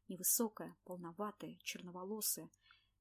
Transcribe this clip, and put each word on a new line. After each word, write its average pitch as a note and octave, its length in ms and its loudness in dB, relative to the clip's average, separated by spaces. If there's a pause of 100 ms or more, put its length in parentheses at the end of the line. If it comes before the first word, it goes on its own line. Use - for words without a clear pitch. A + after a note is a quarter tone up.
Невысокая, F#3 760 2
полноватая, F3 800 -4
черноволосая. F#3 880 -2 (520)